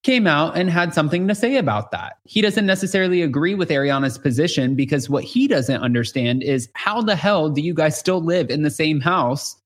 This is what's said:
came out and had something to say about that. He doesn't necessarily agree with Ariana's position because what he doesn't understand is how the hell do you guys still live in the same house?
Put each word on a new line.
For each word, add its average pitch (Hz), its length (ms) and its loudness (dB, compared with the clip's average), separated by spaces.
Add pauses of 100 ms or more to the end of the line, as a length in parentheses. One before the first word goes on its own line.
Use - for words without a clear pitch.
came 247 220 2
out 156 320 2
and 185 120 0
had 170 240 0
something 175 340 0
to 208 80 0
say 247 200 0
about 107 360 -2
that. - 340 -10
He 214 160 -2
doesn't 208 240 2
necessarily 185 560 0
agree 156 320 0
with 185 160 -2
Ariana's 139 480 0
position 139 580 0
because 139 340 -2
what 139 140 -2
he 269 240 0
doesn't 139 340 0
understand 120 640 0
is 135 300 -2
how 214 280 -2
the 214 140 0
hell 165 340 0
do 143 120 -2
you 170 120 -2
guys 156 240 0
still 185 240 0
live 170 280 0
in 151 140 -2
the 147 80 0
same 156 280 0
house? 143 560 -2 (100)